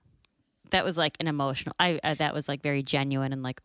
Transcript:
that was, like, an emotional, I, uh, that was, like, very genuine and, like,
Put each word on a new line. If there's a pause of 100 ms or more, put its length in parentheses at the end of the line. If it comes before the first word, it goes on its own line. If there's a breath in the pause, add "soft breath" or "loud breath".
(680)
that
was,
like,
an
emotional,
I,
uh,
that
was,
like,
very
genuine
and,
like,